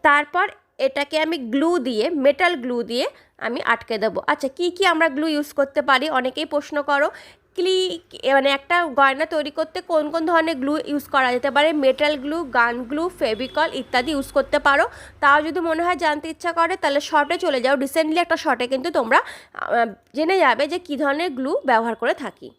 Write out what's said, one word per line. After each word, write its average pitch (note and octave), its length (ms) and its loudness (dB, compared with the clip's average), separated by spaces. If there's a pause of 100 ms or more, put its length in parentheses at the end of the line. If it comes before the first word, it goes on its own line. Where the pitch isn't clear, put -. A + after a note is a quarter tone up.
তারপর D4 460 2 (300)
এটাকে C#4+ 420 -2
আমি D#4 180 -2
গ্লু C#4 400 0
দিয়ে, A#3 320 -2
মেটাল E4 460 0
গ্লু A#3+ 280 -4
দিয়ে A#3+ 260 -4 (280)
আমি A#3 240 -6
আটকে A3+ 360 -2
দেবো। G#3+ 300 -2
আচ্ছা, C#4+ 200 -2
কি F4 240 -2
কি F4+ 140 -2
আমরা E4 240 4
গ্লু D4 180 -2
ইউজ D4 260 -2
করতে C#4 280 -2
পারি? D4 280 2
অনেকেই C4 360 -2
প্রশ্ন D4 380 -4
করো। C#4+ 260 2 (460)
ক্লি-, F#4 440 -2 (340)
মানে C#4 160 4
একটা E4 360 0
গয়না C#4 400 2
তৈরি D#4 260 -4
করতে D#4+ 300 -6
কোন D4+ 300 0
কোন E4 140 -2
ধরনের E4 300 2
গ্লু C4+ 220 -2
ইউজ C#4+ 260 -4
করা C4 280 0
যেতে B3 200 0
পারে? D4+ 220 4
মেটাল D4 440 2
গ্লু, D4 260 -4
গান A#3+ 400 0
গ্লু, D4+ 260 -4 (100)
ফেভিকল C4 540 -2
ইত্যাদি C4 380 -2
ইউজ C#4 200 -4
করতে C#4+ 280 0
পারো। C#4+ 260 4 (340)
তাও D4 220 6
যদি D#4 180 -4
মনে E4 240 0
হয় F4 120 0
জানতে D4+ 340 -2
ইচ্ছা E4 220 -6
করে, E4+ 260 0
তাহলে C#4+ 240 0
শর্টে D4+ 360 0
চলে C#4+ 240 0
যাও। C4 140 4
রিসেন্টলি D#4 440 0
একটা E4+ 180 0
শর্টে B3 300 -2
কিন্তু C4+ 240 -2
তোমরা, C4+ 280 2 (340)
আহ, - 320 0 (300)
জেনে E4 240 2
যাবে C4+ 280 4
যে F4 120 -6
কী C#4+ 180 -8
ধরনের D4+ 320 0
গ্লু C#4 360 -4
ব্যবহার A3+ 300 2
করে C4 180 -2
থাকি। F#3 460 -10